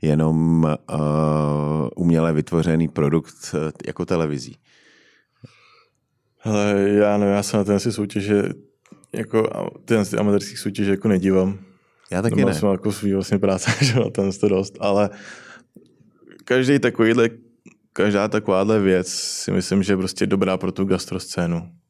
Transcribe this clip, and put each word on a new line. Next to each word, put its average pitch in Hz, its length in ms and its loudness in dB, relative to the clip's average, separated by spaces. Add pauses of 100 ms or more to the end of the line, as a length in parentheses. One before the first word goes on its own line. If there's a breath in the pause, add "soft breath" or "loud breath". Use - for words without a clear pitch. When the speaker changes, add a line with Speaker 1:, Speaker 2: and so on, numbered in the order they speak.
Speaker 1:
jenom, 80 680 2
eh, - 260 -6 (1000)
uměle 82 380 0
vytvořený 80 540 0
produkt, 76 480 -2 (180)
eh, 78 180 -4 (160)
jako - 180 -6
televizí. 78 520 -4 (1800 soft breath)
Speaker 2:
Hele, 104 520 0
já 104 280 4
nevím, 101 180 2
já 101 80 0
se - 140 -2
na 101 60 2
tyhle 101 160 2
si 113 120 -2
soutěže, 101 520 0 (720)
jako 110 440 -2
a-, 50 120 -6 (160)
tyhle 107 200 2
si - 120 -4
amatérský 101 400 0
soutěže 98 340 -2
jako 98 160 0
nedívám. 95 520 2 (520 loud breath)
Speaker 1:
Já 90 100 -2
taky 110 140 0
Speaker 2:
Nemám 98 180 2
Speaker 1:
ne. - 60 -4
Speaker 2:
jsem 104 100 2
jako 98 220 -2
svý 98 220 -2
vlastně 98 260 0
práce, 98 320 0
<laughs> 143 140 0
že 127 140 2
na 113 100 0
tenhle 98 240 -2
to 104 160 0
dost, 98 300 0
ale 101 300 0 (1400 loud breath)
každý 131 340 4
takovýhle, 117 500 4 (640)
každá 101 340 2
takováhle 107 520 2
věc 92 340 2
si - 380 -6
myslím, 95 320 0
že 101 100 0
je 95 40 2
prostě 92 300 -2
dobrá 95 300 0
pro 92 140 -4
tu 98 140 -2
gastroscénu. 90 840 -4 (200)